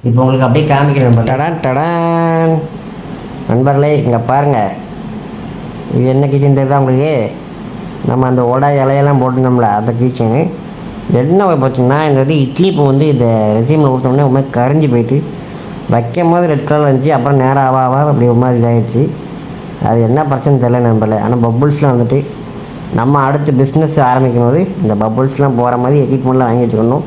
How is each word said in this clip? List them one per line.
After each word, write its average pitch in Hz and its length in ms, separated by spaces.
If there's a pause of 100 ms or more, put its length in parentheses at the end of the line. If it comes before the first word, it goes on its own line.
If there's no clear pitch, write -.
இப்போ 123 220
உங்களுக்கு 131 220
அப்படியே 147 240
காமிக்கிறேன் 139 420
நண்பர்களே. 117 240
டடான், 160 240
டடான். 165 960 (920)
நண்பர்களே, 139 560
இங்க 117 140
பாருங்க. 123 540 (1200)
இது 123 120
என்ன 135 220
கீ 139 100
செயின் 143 200
தெரியுதா 139 200
உங்களுக்கு? 131 540 (720)
நம்ம 127 200
அந்த 127 300
ஓடா 135 80
இலையெல்லாம் 139 580
போட்டிருந்தோம்ல, 127 380
அந்த 110 320
கீ 117 120
செயின். 127 460 (600)
என்ன 170 340
ஒரு 170 100
பிரச்சனைனா, 135 520
இந்த 135 120
இது 147 200
இட்லி 175 320
பூ 147 140
வந்து 139 220
இந்த 113 520
ரெஸ்யூமில் 143 320
ஊற்றினோம்னா 131 360
ஒரு - 0
மாதிரி 135 240
கரைஞ்சி 139 380
போயிட்டு, 120 320 (680)
வைக்கும் 120 400
போது 175 160
ரெட் 147 220
கலரில் 151 200
இருந்துச்சு, 135 200
அப்புறம் 139 300
நேரம் 135 280
ஆவ 131 120
ஆவ 135 300
அப்படி 120 180
ஒரு 120 80
மாதிரி 123 280
இதாகிடுச்சு. 117 480 (720)
அது 113 180
என்ன 139 220
பிரச்சனை 139 340
தெரியல 120 220
நண்பர்களே. 110 400
ஆனால் 117 200
பபுள்ஸ்லாம் 135 540
வந்துட்டு 123 300 (680)
நம்ம 135 240
அடுத்து 143 340
பிஸ்னஸ் 147 480
ஆரம்பிக்கும் 131 440
போது 165 240 (140)
இந்த 107 120
பபுள்ஸ்லாம் 127 640
போகிற 120 200
மாதிரி 131 280
எக்யூப்மெண்ட்லாம் 131 460
வாங்கி 120 160
வச்சுக்கணும். 117 400